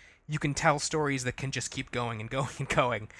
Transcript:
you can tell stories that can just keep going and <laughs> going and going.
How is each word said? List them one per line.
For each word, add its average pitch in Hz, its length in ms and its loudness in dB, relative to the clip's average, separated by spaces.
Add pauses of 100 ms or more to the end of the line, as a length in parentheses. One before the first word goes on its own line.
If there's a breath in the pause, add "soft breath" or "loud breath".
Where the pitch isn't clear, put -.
(280 loud breath)
you 151 120 -2
can 147 160 0
tell 147 240 6
stories 139 460 0
that 123 120 -2
can 135 140 -4
just - 180 -4
keep - 220 -8
going 117 300 -2
and 113 80 -8
<laughs> 135 80 -2
going 135 200 0
and 139 120 -4
going. 120 380 2 (120 loud breath)